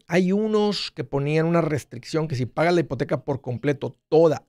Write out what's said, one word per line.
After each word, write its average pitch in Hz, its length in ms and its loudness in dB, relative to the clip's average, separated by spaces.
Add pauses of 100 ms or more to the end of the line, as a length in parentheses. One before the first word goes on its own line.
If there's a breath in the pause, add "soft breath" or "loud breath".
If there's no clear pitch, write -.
hay 180 240 2
unos 208 600 -2
que 151 120 -2
ponían 147 420 0
una 170 160 2
restricción 151 680 -4
que 135 80 -4
si 123 120 -2
pagas 165 260 0
la 165 60 4
hipoteca 143 440 -2
por 139 180 -4
completo, 131 580 -4 (100)
toda, 156 400 4